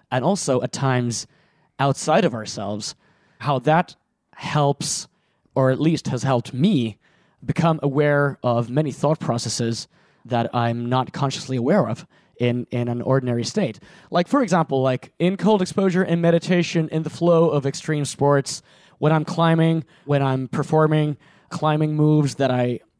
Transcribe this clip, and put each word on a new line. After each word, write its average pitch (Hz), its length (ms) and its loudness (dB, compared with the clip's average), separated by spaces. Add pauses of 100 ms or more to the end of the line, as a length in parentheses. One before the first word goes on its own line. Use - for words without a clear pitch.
(120)
and 123 140 0
also 175 360 0
at 127 120 -6
times 123 540 -2 (520)
outside 156 460 0
of 127 80 0
ourselves, 104 640 -8 (440)
how 139 200 -2
that 156 360 0 (400)
helps, - 720 -2 (480)
or 131 160 4
at 131 80 -2
least 156 280 0
has 127 160 -4
helped 127 300 -2
me, 131 440 0 (480)
become 160 360 0
aware 143 600 2
of 117 260 0
many 139 220 -2
thought 151 280 0
processes 117 680 -4 (380)
that 120 280 -2
I'm 120 360 -2
not 127 240 -2
consciously 131 420 -4
aware 131 320 2
of 113 180 -8 (320)
in, 123 340 -2
in 120 160 -2
an 120 140 -4
ordinary 123 420 0
state. 143 360 -4 (320)
Like, 170 160 0
for 277 140 2
example, 165 400 0
like, 131 380 -2
in 185 180 0
cold 208 240 2
exposure, 185 420 0
in 170 180 0
meditation, 170 680 2
in 160 140 -4
the 147 60 -6
flow 170 400 4
of 139 160 0
extreme 147 400 -2
sports, 143 560 0 (360)
when 151 140 2
I'm 156 140 2
climbing, 165 600 2 (200)
when 143 160 2
I'm 131 280 0
performing 151 680 2 (320)
climbing 156 460 0
moves 151 400 2
that 135 160 0
I 123 300 -2 (180)